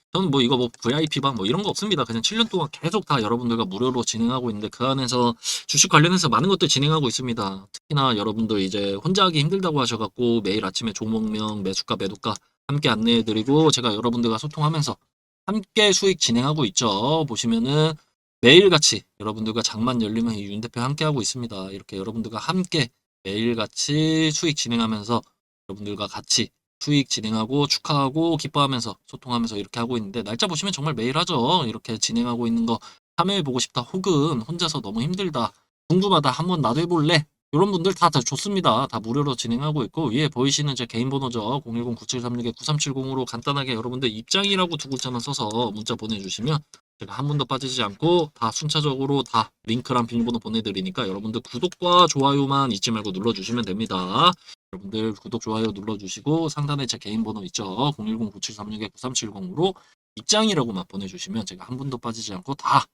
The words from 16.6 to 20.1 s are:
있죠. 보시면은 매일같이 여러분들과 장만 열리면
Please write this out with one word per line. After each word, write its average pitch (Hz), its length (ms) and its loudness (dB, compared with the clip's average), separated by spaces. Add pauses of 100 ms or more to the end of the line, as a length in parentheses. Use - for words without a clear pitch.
있죠. 120 600 2
보시면은 123 680 2 (460)
매일같이 156 640 8 (160)
여러분들과 110 420 -4
장만 117 400 -2
열리면 110 320 0